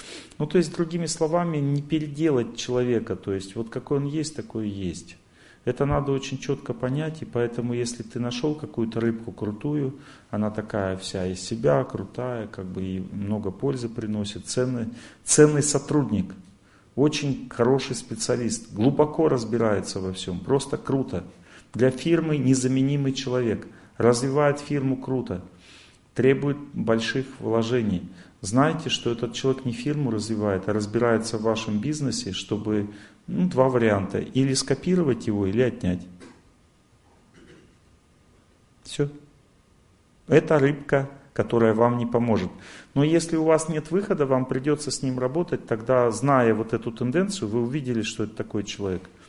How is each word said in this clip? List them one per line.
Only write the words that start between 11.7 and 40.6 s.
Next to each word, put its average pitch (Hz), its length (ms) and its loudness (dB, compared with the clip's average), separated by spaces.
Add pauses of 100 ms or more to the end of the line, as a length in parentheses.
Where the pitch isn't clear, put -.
крутая, 117 640 -8
как 98 180 -12
бы 92 160 -8
и 92 300 -4
много 101 400 -4
пользы 131 360 -4
приносит, 107 600 -6
ценный, 127 400 -2 (360)
ценный 151 380 6
сотрудник, 135 720 0 (640)
очень 143 540 0
хороший 127 460 2
специалист, - 760 -4
глубоко 151 560 4
разбирается 110 680 0
во 92 140 -4
всем, 90 260 -6
просто 127 380 0
круто. 123 460 -2 (520)
Для 127 160 4
фирмы 160 460 0
незаменимый 131 760 2
человек, 123 540 -2 (300)
развивает 135 600 4
фирму 131 380 -2
круто, 120 440 -4 (760)
требует 139 420 4 (160)
больших 113 520 0 (140)
вложений. 110 680 0 (320)
Знайте, 139 480 2
что - 220 -2
этот 117 220 -4
человек 131 320 0
не 123 60 -2
фирму 143 400 -2
развивает, 104 560 0
а 104 60 2
разбирается 110 640 2
в 107 60 -4
вашем 110 360 0
бизнесе, 135 520 -2
чтобы, 107 580 -2 (380)
ну, 175 200 0
два 131 220 4
варианта. 104 500 2
Или 135 340 0
скопировать 139 760 0
его, 101 180 0
или 98 160 2
отнять. 92 400 0 (2750)
Все. - 260 -2 (1160)
Это 160 320 6
рыбка, 139 500 2 (240)